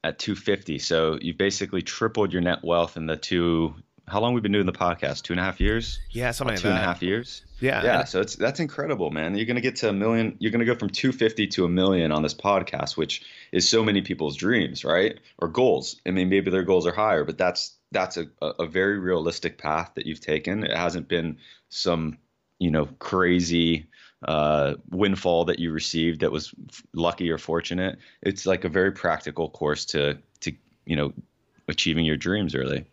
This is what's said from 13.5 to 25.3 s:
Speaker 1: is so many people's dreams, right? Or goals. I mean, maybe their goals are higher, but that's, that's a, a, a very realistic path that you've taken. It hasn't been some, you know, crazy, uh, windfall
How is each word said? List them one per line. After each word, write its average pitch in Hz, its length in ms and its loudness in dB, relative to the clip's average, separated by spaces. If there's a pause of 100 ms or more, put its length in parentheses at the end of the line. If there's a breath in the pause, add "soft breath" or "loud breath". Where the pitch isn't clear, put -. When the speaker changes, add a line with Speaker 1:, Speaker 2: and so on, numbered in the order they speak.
Speaker 1:
is - 160 2
so 113 160 4
many 101 160 4
people's 76 360 -4
dreams, 90 460 0
right? 90 360 2 (180 soft breath)
Or 85 120 -2
goals. 87 580 2
I 90 60 0
mean, 92 180 2
maybe 98 200 4
their 92 120 2
goals 90 240 4
are 85 80 0
higher, 101 300 2
but 80 120 -6
that's, - 400 0 (160)
that's 92 240 -2
a, 85 100 -6 (140)
a, 76 60 -4 (140)
a 85 60 0
very 95 320 0
realistic 87 600 -2
path 78 380 -2
that - 100 -8
you've 78 140 -8
taken. 87 440 -4
It - 100 -2
hasn't 85 340 -4
been 82 280 -2 (320 loud breath)
some, 82 480 -2 (420)
you 87 120 2
know, 76 160 2 (140)
crazy, 85 880 2 (400 loud breath)
uh, 76 460 2 (160)
windfall 90 560 2